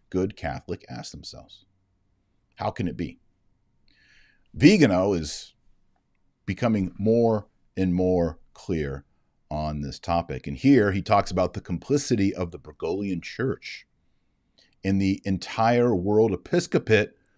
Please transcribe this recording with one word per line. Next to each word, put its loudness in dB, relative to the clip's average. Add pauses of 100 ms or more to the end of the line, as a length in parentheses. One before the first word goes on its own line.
good -2
Catholic -10
asks -14
themselves. -20 (880)
How -4
can -4
it -8
be? -8 (1400)
Vigano 6
is -6 (920)
becoming -2
more 2 (280)
and 2
more 0 (160)
clear -6 (460)
on -4
this -10
topic. -4
And -8
here 4
he -2
talks 2
about -2
the -8
complicity -2
of -6
the -14
Bergoglian -6
Church -8 (960)
in 0
the 0
entire 0
world 2
episcopate 0 (280)